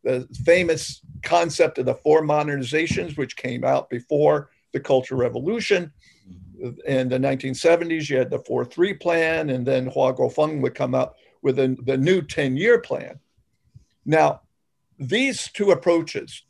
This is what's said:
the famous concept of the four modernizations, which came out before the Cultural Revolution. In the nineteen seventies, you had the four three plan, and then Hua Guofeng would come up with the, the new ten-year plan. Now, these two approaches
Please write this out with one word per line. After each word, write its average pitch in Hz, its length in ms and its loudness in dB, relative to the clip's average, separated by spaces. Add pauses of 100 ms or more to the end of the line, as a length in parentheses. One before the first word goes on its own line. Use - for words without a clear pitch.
the 127 240 -4 (180)
famous 170 560 2 (200)
concept 170 560 2
of 127 80 -2
the 127 100 0
four 156 260 4
modernizations, 151 960 -2
which 135 180 -6
came 123 280 -8
out 131 260 0
before 147 600 0 (240)
the 143 60 -4
Cultural 131 420 0
Revolution. 175 720 -2 (960)
In 131 240 0
the 131 100 0
nineteen 135 360 -2
seventies, 165 540 2
you 139 80 0
had 123 120 0
the - 100 -4
four 123 260 -4
three 185 280 0
plan, 160 560 0
and 127 160 -2
then 131 220 0
Hua 131 260 0
Guofeng 143 480 0
would 127 140 -2
come 127 200 -4
up 127 200 -2 (260)
with 131 160 0
the, 131 260 0
the 131 140 0
new 175 240 2
ten-year 151 580 0
plan. - 400 -8 (840)
Now, 151 360 2 (560)
these 220 540 -2
two 196 200 2
approaches 165 800 0